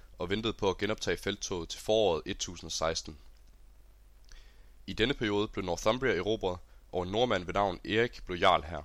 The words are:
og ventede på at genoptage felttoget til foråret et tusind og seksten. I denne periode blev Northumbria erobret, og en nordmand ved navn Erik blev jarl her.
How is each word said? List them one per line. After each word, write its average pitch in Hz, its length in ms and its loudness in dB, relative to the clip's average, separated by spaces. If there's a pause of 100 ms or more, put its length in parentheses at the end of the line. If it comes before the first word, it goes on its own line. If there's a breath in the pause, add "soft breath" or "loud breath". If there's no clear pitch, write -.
(180 soft breath)
og 87 120 -4
ventede 110 240 0
på 101 160 0
at 90 80 0
genoptage 101 400 -2
felttoget 95 520 -6
til - 100 -10
foråret 104 460 2
et 95 120 -6
tusind 85 300 -8
og 80 40 -8
seksten. 80 460 -4 (1700 soft breath)
I 95 60 -6
denne 120 200 4
periode 104 340 0
blev 98 180 -6
Northumbria 110 500 2
erobret, 95 440 0 (320 soft breath)
og 90 120 0
en 90 80 -4
nordmand 107 320 2
ved 85 100 -4
navn 98 320 2
Erik 113 400 0
blev 92 120 -4
jarl 85 260 6
her. 80 220 -8